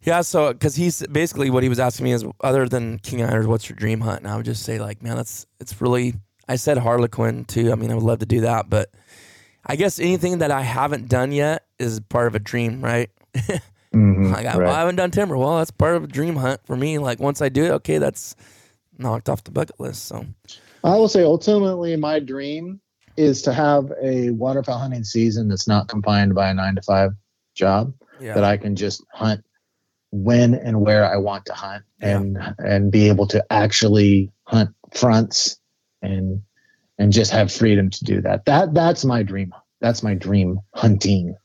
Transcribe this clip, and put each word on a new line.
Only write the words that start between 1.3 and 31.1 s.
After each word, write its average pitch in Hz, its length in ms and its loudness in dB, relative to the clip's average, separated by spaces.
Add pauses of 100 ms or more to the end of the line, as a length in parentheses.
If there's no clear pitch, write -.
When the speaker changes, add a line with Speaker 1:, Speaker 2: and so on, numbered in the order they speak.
Speaker 1:
what 127 140 2
he 131 60 2
was 123 100 0
asking 127 260 -2
me 123 80 2
is, 117 100 -2 (180)
"Other 131 260 2
than 117 320 -4
king 123 200 -8
hunters, 113 280 0
what's 110 220 -2
your 110 60 -16
dream 110 260 -4
hunt?" 110 200 -4
And - 80 -12
I 104 80 -6
would 113 80 -8
just 117 180 -8
say, 113 160 -6
like, 107 240 -12
"Man, 117 140 -8
that's, - 280 -12 (140)
it's - 220 -14
really," 123 340 0 (320)
I 127 80 -4
said 143 220 0
Harlequin 120 680 0
too. 117 280 -2
I 123 40 0
mean, 113 160 -4
I 117 40 -2
would 113 80 -2
love 113 160 0
to 107 60 -4
do 113 160 0
that, 113 280 0
but - 220 -2 (760)
I 139 100 -4
guess 180 240 0
anything 180 380 0
that 156 140 0
I 135 100 -2
haven't 127 480 -4
done 131 240 0
yet 147 320 0 (120)
is 113 220 -4
part 120 280 -2
of 110 80 -2
a 110 40 0
dream, 117 420 -4
right? 120 280 -2 (260)
<laughs> 120 140 -4 (420)
Speaker 2:
Mm-hmm, 98 400 4
Speaker 1:
Like, 110 140 -2
I, 117 100 -2
Speaker 2:
right. 90 140 2
Speaker 1:
I 147 120 0
haven't 180 160 0
done 180 120 0
timber. 180 260 -2
Well, 139 220 0
that's 160 140 -2
part 160 240 0
of 160 80 -2
a 151 40 -10
dream 147 280 -4
hunt 135 280 -2
for - 120 -8
me. 147 240 -2
Like, 131 200 -4
once 139 220 -2
I 143 80 0
do 135 160 0
it, 175 60 2
okay, 151 260 -2
that's - 380 -4 (640)
knocked 120 300 -4
off 139 140 -4
the - 60 -20
bucket - 300 -6
list. - 260 -12
So - 220 -12 (560)
Speaker 2:
I 165 120 4
will 220 120 6
say, 202 160 4
ultimately, 175 720 2
my 151 240 0
dream 147 600 -10 (360)
is 147 240 2
to 135 100 0
have 143 480 2
a 127 300 -2
waterfowl 127 480 -2
hunting 123 260 -6
season 113 440 0
that's 98 200 -2
not 104 200 2
confined 101 480 0
by 98 140 2
a 95 40 0
nine-to-five 95 600 0 (420)
job, 98 360 2 (300)
Speaker 1:
Yeah. 113 140 -8
Speaker 2:
that 101 80 2
I 101 140 2
can 104 180 -4
just 95 360 -6
hunt 107 320 -2 (680)
when 117 420 4
and 113 280 0
where 104 300 4